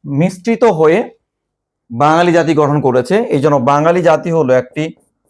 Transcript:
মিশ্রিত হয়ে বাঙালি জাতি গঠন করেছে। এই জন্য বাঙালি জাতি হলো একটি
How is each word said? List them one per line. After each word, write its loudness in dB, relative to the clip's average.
মিশ্রিত -2
হয়ে 2
বাঙালি 2
জাতি 0
গঠন 0
করেছে। 0
এই -2
জন্য 0
বাঙালি 0
জাতি 0
হলো 0
একটি -4